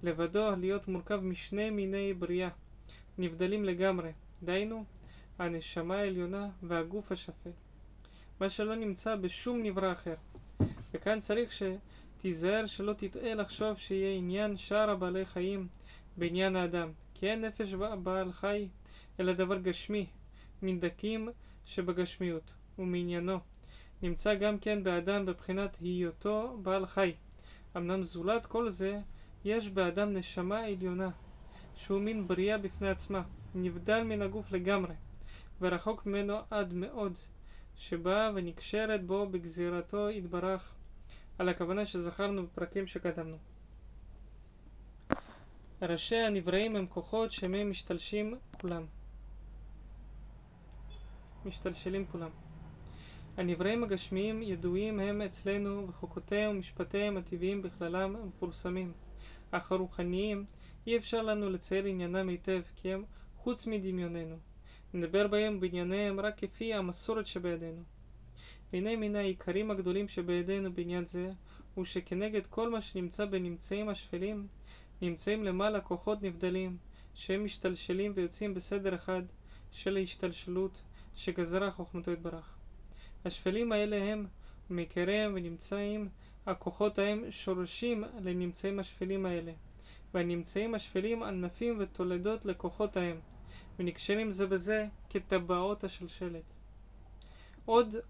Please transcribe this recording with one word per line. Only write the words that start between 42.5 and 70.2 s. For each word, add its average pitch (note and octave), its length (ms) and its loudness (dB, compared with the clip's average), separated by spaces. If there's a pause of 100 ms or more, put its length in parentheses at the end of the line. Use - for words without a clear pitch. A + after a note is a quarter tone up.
שקדמנו. E3 500 -2 (2500)
ראשי E3+ 340 2
הנבראים G#3+ 600 4
הם F#3+ 100 2
כוחות A3 460 0
שמהם G3+ 380 0
משתלשים G#3 640 -2 (240)
כולם. E3+ 240 -2 (2500)
משתלשלים F#3+ 640 -2
כולם. E3 240 -6 (1080)
הנבראים F#3 480 4
הגשמיים G3+ 580 0
ידועים G3 580 2
הם G#3 220 2
אצלנו, G3+ 640 0
וחוקותיהם G#3 640 0
ומשפטיהם G3 640 0
הטבעיים F#3 460 0
בכללם F#3 540 0 (120)
מפורסמים, F3+ 640 -2 (580)
אך F3+ 220 0
הרוחניים F#3+ 720 2 (420)
אי A#3 100 4
אפשר A3+ 260 2
לנו G#3 280 2
לצייר F#3+ 340 2
עניינם F#3 440 2
היטב, F3+ 340 2 (140)
כי F#3+ 160 -2
הם G3 120 -2 (320)
חוץ B3 300 -2
מדמיוננו. F3 680 0 (580)
נדבר F3+ 320 6
בהם G#3 340 4
בענייניהם F#3 600 2
רק G#3 180 0
כפי A3 360 -2
המסורת G3 520 0
שבידינו. E3+ 560 -2 (920)
והנה G#3 240 2
מן G#3 200 2
העיקרים G3 540 2
הגדולים F#3+ 380 2
שבידינו F3+ 640 2